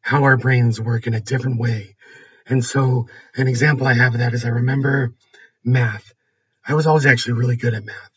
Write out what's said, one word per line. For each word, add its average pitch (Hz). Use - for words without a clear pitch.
how 139
our 131
brains 120
work 117
in 113
a 110
different 127
way. 110
And 127
so 127
an 131
example 131
I 131
have 120
of 117
that 120
is 120
I 120
remember 131
math. 120
I 143
was 156
always 151
actually 120
really 120
good 120
at 104
math -